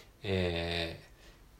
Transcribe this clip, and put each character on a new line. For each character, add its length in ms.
え 800